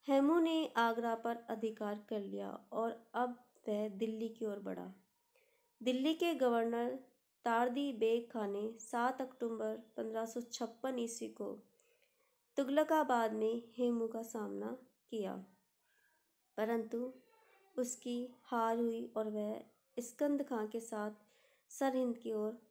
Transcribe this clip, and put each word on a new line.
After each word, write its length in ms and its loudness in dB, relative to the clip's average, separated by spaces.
हेमू 340 8
ने 260 4
आगरा 380 2
पर 200 -2
अधिकार 600 -4
कर 100 -2
लिया 300 -6
और 280 0
अब 240 0
वह 280 0
दिल्ली 340 -2
की 160 -6
ओर 140 -4
बढ़ा। 320 -8
दिल्ली 340 2
के 200 2
गवर्नर 640 2
तारदी 500 2
बेग 380 2
खां 160 -2
ने 140 -2
सात 400 0
अक्टूबर 540 -4
पन्द्रह 300 -2
सौ 160 -6
छप्पन 560 -4
ईस्वी 320 -4
को 200 -8
तुगलकाबाद 760 4
में 300 0
हेमू 300 2
का 180 -4
सामना 520 -6
किया, 240 -2
परंतु 540 -2
उसकी 400 -2
हार 340 2
हुई 260 0
और 140 -2
वह 300 -4
इस्कंद 460 0
खां 260 -2
के 140 -4
साथ 280 -4
सरहिंद 460 2
की 180 -4
ओर 240 -2